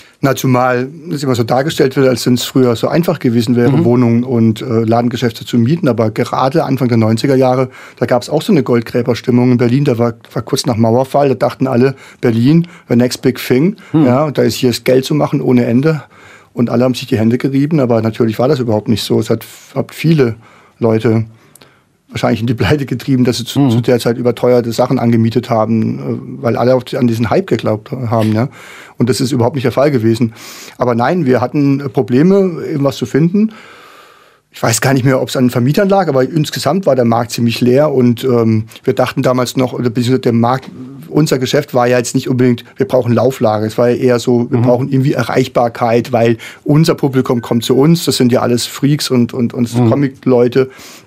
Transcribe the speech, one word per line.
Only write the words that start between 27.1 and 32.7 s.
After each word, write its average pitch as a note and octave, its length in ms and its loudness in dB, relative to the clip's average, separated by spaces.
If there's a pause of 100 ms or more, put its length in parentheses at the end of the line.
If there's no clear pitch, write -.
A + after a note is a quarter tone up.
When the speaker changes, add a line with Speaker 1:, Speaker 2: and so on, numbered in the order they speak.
Speaker 1:
Hype F#3 180 0
geglaubt A2 420 -4
haben, A2+ 420 0
ja. A2+ 160 0 (480)
Und A#2+ 140 0
das B2+ 100 -2
ist C3 120 -2
überhaupt B2+ 240 0
nicht B2 80 -2
der A#2+ 80 0
Fall C#3+ 180 2
gewesen. A#2 420 0 (460)
Aber B2 160 0
nein, C#3 320 0
wir B2+ 140 2
hatten, C#3 400 0
äh, C#3+ 80 -8
Probleme, E3 760 2
irgendwas C#3 320 -2